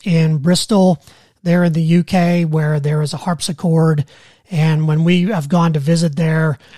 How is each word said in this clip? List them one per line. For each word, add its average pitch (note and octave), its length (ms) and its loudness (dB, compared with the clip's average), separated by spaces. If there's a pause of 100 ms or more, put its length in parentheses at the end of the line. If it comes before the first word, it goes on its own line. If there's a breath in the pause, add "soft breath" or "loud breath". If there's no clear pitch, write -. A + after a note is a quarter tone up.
in D#3+ 320 0
Bristol, F3+ 640 0 (400 soft breath)
there F3 220 2
in E3+ 80 0
the D#3+ 80 0
U E3+ 240 2
K, F3 400 0
where D#3 340 0
there D3+ 220 -2
is D3 120 -4
a - 40 -8
harpsichord. D#3+ 880 0 (440 loud breath)
And D#3 380 0
when D#3 160 0
we F3 200 2
have E3 260 -4
gone E3+ 240 2
to D3+ 80 -2
visit E3 340 0
there, D#3+ 420 -2 (200 loud breath)